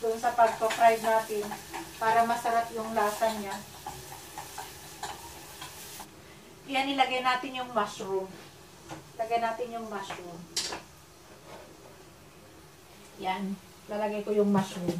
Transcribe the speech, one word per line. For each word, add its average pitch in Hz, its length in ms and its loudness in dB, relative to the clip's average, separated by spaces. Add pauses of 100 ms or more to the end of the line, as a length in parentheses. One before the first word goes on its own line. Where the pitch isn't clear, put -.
doon 226 200 0
sa 240 160 2
pagka-fry 226 640 6
natin 220 440 2 (520)
para 226 320 4
masarap 233 480 2
yung 220 160 -4
lasa 220 480 2
niya. 196 160 -6 (3000)
Yan, 269 240 2
ilagay 254 320 4
natin 254 320 0
yung - 160 -4
mushroom. 190 560 0 (880)
Lagay 226 240 0
natin 226 320 -2
yung 226 160 -6
mushroom. 180 500 -8 (2750)
Yan. 190 340 -2 (300)
Lalagay 208 400 -2
ko 208 80 2
yung 202 160 6
mushroom. 180 500 2